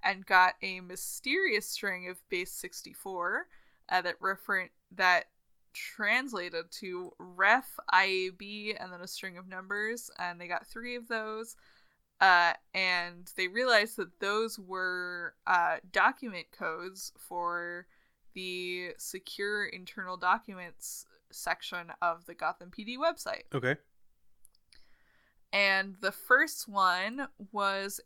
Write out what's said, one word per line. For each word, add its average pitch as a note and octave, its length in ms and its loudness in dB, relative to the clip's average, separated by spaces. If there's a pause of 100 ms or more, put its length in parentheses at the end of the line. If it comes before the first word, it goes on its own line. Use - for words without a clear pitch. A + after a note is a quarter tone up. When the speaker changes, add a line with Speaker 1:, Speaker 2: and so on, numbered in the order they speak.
Speaker 1:
and G3 220 -2
got F#3 360 8
a F#3 200 -6
mysterious A3+ 840 -2
string F3+ 440 -6
of - 180 -14
base F3+ 240 -4
sixty-four, F#3+ 960 -6 (400)
uh, F3+ 140 2
that F3 180 -4
referen-, F#3+ 520 -2 (200)
that F3+ 380 4 (440)
translated G3+ 960 -4
to F3+ 480 -8
ref F#3+ 600 4 (100)
I F#3+ 160 6
A F#3 240 0
B G#3 500 -8
and F#3 120 -10
then F3 100 -14
a F#3 60 -12
string F#3 300 -10
of F#3 100 -16
numbers, G3+ 680 -6
and F3 240 -6
they F3 60 -12
got F3 180 -4
three A#3+ 300 -8
of A#3+ 120 -10
those. A3 480 -6 (640)
Uh, F3 340 8 (200)
and F3+ 600 0
they F#3 120 0
realized A3 500 4
that F3+ 220 -6
those G#3+ 380 0
were, F3+ 760 -6 (100)
uh, E3+ 320 4 (140)
document G3+ 600 2
codes F3 680 -8
for F3 680 -4 (480)
the F3+ 640 -6
secure G3+ 680 -6
internal F#3 500 -10
documents F3+ 880 -2 (260)
section F3 600 -6 (100)
of E3+ 240 -2
the F3 80 -14
Gotham F3 380 -6
P G#3+ 120 -12
D A#3+ 140 -10
website. D#4+ 460 -2 (100)
Speaker 2:
Okay. C3 240 0 (1800)
Speaker 1:
And G3 480 2
the F#3+ 100 2
first - 560 2
one G3+ 600 2 (240)
was G3 540 -2